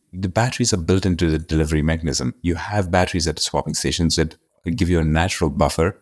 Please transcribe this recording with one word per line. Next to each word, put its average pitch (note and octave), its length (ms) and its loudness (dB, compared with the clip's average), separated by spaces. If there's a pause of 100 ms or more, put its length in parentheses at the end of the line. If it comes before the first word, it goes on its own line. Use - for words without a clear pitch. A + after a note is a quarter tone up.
(120)
the F#2+ 160 -4
batteries A#2 440 0
are G#2+ 40 2
built F2+ 280 2
into F2 260 2
the D#2 80 2
delivery D#2 440 0
mechanism. D#2+ 600 -2
You F2 140 0
have F#2+ 360 -4
batteries F2+ 340 0
at D#2 100 -2
the - 60 -6
swapping D2+ 320 -4
stations D#2 420 0
that D#2+ 200 -2 (400)
give E2+ 140 0
you F2 100 4
a D#2+ 40 2
natural D#2+ 460 0
buffer. D#2 520 0